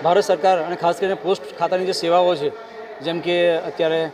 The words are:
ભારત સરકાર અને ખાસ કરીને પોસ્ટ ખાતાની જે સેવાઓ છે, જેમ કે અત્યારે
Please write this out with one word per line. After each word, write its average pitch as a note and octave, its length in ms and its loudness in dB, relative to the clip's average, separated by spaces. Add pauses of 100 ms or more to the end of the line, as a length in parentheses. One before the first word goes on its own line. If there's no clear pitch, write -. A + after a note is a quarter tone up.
ભારત F3+ 200 4
સરકાર F#3 400 2
અને F3 120 -4
ખાસ E3+ 200 0
કરીને F#3+ 180 -2
પોસ્ટ - 460 -4
ખાતાની F#3 260 0
જે F#3 60 -2
સેવાઓ F3 440 2
છે, C#3+ 160 -2 (480)
જેમ E3 200 -4
કે F3 320 2
અત્યારે D#3+ 640 0